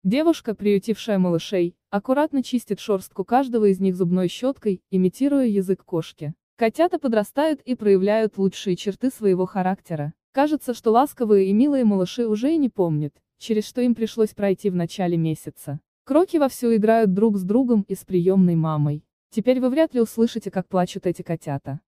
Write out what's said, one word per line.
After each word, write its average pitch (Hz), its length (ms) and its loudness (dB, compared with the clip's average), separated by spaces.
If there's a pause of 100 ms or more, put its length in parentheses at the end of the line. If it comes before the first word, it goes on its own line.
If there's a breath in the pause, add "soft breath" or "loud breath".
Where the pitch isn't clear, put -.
Девушка, 262 520 0
приютившая 202 640 0
малышей, 175 560 -2 (160)
аккуратно 262 500 0
чистит 233 380 -4
шёрстку 196 440 -6
каждого 240 420 0
из 190 140 2
них 190 160 0
зубной 180 320 0
щёткой, 233 640 -4
имитируя 254 560 0
язык 196 400 -2
кошки. 160 480 -8 (220)
Котята 320 420 0
подрастают 277 640 -2
и 247 140 -4
проявляют 208 640 2
лучшие 190 380 -2
черты 214 360 -4
своего 185 340 0
характера. 180 680 -4 (180)
Кажется, 285 420 -2
что 226 180 0
ласковые 214 560 2
и 196 60 0
милые 269 300 2
малыши 202 420 0
уже 233 300 -2
и - 20 0
не 277 120 0
помнят, 151 440 -2 (240)
через 214 300 -4
что - 140 -6
им 247 120 2
пришлось 220 400 -2
пройти 202 380 -2
в 180 40 -6
начале 175 400 -2
месяца. 156 640 -6 (260)
Кроки 330 320 2
вовсю 247 380 0
играют 220 380 4
друг 202 240 2
с 185 60 -4
другом 226 440 2
и 196 60 -6
с - 100 -10
приёмной 180 520 2
мамой. 151 480 -2 (260)
Теперь 254 300 0
вы 254 100 0
вряд 311 240 0
ли 247 80 0
услышите, 226 480 -2
как 185 180 -6
плачут 180 380 -4
эти 175 160 -4
котята. 147 680 -8